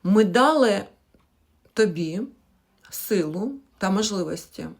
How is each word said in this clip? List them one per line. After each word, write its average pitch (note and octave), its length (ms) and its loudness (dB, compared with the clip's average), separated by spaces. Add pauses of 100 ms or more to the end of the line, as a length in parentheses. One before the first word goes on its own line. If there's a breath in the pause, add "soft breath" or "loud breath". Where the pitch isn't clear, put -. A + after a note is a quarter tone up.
Ми G#3 200 6
дали A3 600 2 (880)
тобі E3+ 480 -2 (680)
силу F#3 640 -4 (260)
та G3 120 -2
можливості. F#3+ 800 -4 (120)